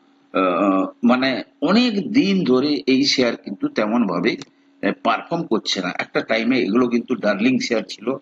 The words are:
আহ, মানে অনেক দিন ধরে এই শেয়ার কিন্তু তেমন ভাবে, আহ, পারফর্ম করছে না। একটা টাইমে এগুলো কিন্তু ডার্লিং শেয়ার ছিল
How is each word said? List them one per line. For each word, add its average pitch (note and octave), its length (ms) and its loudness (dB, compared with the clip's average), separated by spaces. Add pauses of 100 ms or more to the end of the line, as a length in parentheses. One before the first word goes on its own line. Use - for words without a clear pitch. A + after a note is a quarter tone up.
(320)
আহ, F#2+ 540 2 (180)
মানে B2 380 2 (200)
অনেক G3+ 500 2
দিন F#3 320 2
ধরে B2+ 420 2
এই C3 180 4
শেয়ার B2 320 2
কিন্তু - 320 -8
তেমন A2 380 0
ভাবে, F2+ 300 0 (460)
আহ, G2+ 100 0 (100)
পারফর্ম - 400 -2
করছে - 380 -4
না। F2+ 180 -4
একটা - 220 -6
টাইমে A2+ 380 0
এগুলো A2+ 300 2
কিন্তু A#2 260 -2
ডার্লিং G#2 440 0
শেয়ার A2 300 -2
ছিল A#2 340 -6